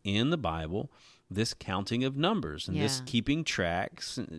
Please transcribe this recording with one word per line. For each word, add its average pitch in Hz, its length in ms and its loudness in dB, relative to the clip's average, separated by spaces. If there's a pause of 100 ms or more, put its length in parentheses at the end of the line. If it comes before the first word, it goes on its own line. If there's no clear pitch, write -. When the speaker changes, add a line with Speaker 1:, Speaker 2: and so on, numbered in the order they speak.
Speaker 1:
in 110 260 2
the 170 80 2
Bible 82 520 -2 (380)
this 107 260 0
counting 101 500 -2
of 135 120 0
numbers 147 520 0
and - 120 0
this 131 200 2
Speaker 2:
Yeah. 127 60 -10
Speaker 1:
keeping 135 380 2
tracks, - 720 0 (200)